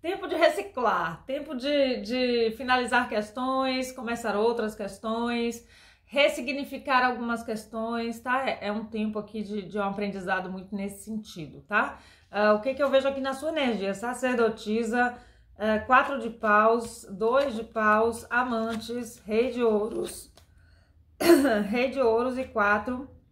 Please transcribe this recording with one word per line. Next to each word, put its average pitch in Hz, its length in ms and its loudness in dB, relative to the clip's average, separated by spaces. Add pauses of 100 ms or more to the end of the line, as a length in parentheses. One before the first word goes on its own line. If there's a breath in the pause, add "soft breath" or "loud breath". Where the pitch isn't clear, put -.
Tempo 370 240 -6
de 302 120 -4
reciclar, 196 880 0
tempo 294 280 -8
de, 262 440 2
de 233 580 0
finalizar 247 540 2
questões, 262 800 -2
começar 226 460 -4
outras 220 360 0
questões, 233 920 -4 (380 soft breath)
ressignificar 277 1000 0
algumas 233 380 -2
questões, 233 800 -6
tá? 254 280 0
É, - 180 -4
é 208 40 -2
um 220 140 -4
tempo 214 340 -4
aqui 208 240 -8
de, 202 200 -8
de 175 140 -8
um 202 60 -2
aprendizado 196 680 -4
muito 185 240 -10
nesse 196 300 -8
sentido, 180 640 -12
tá? 240 320 0 (320 loud breath)
Ah, 214 220 4
o 214 80 2
que 262 120 -2
que 269 80 -2
eu 277 80 2
vejo 269 160 4
aqui 277 140 -2
na 269 140 -2
sua 294 160 -4
energia? 226 440 0
Sacerdotisa, 233 1200 0 (440 loud breath)
ah, 214 220 0
quatro 269 400 4
de 226 100 -6
paus, 220 800 2
dois 233 460 2
de 226 80 -6
paus, 220 680 2
amantes, 233 960 -4
rei 226 260 2
de 247 120 -2
ouros, - 680 0 (880 soft breath)
<coughs> 262 520 6
rei 247 200 2
de 269 120 -2
ouros 247 360 2
e 262 60 -4
quatro 220 680 0 (220)